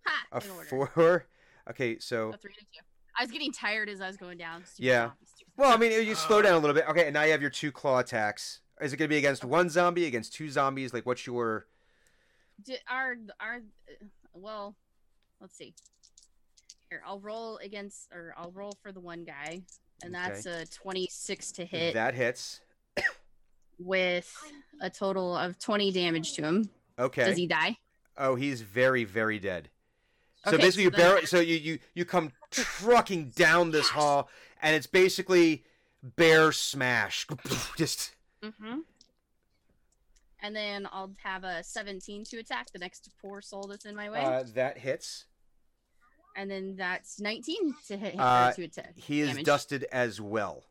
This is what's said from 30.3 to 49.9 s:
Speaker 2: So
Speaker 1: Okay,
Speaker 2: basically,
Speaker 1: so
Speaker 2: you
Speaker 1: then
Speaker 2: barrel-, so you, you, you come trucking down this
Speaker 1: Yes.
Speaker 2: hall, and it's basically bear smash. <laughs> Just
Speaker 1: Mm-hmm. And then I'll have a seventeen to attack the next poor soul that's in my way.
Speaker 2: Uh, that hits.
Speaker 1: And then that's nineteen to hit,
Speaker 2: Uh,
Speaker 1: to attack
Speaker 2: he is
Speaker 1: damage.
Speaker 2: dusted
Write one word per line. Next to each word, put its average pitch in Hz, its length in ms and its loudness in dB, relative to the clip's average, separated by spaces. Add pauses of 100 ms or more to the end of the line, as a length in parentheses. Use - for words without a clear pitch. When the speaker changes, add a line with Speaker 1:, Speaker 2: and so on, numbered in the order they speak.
Speaker 2:
So 156 80 2
Speaker 1:
Okay, 160 100 6
Speaker 2:
basically, 185 80 8
Speaker 1:
so 180 140 -2
Speaker 2:
you 180 60 8
Speaker 1:
then 160 80 2
Speaker 2:
barrel-, 175 260 8
so 175 160 4
you, 165 160 2
you, 156 220 -6 (140)
you 170 120 -4
come 165 260 -2 (200)
trucking 196 800 2
down 165 400 6
this 151 160 2
Speaker 1:
Yes. - 20 2
Speaker 2:
hall, 143 400 2 (320)
and 156 160 4
it's 139 100 -2
basically 180 800 4 (360)
bear 160 520 6
smash. 123 760 0 (240)
<laughs> - 240 -4
Just - 400 -4 (260)
Speaker 1:
Mm-hmm. 214 380 -10 (1600)
And 208 140 -10
then 202 360 -6
I'll 190 220 -12 (100)
have 190 200 -8
a 175 200 -8
seventeen 202 600 -12
to 240 120 -14
attack 240 340 -10
the 190 80 -18
next - 300 -14 (120)
poor 196 200 -14
soul 196 260 -12
that's 202 180 -16
in 208 100 -14
my 208 140 -10
way. 220 140 -6
Speaker 2:
Uh, 131 200 -2 (100)
that 127 240 -2
hits. - 480 -8 (1120)
Speaker 1:
And 196 160 -10
then 190 240 -10
that's 185 440 -8
nineteen 262 560 -4 (120)
to 202 100 -10
hit, 196 200 -8
Speaker 2:
Uh, 123 360 4
Speaker 1:
to 180 100 -8
attack - 320 -14
Speaker 2:
he 147 260 -4
is 143 80 0
Speaker 1:
damage. 131 160 -6
Speaker 2:
dusted 143 460 0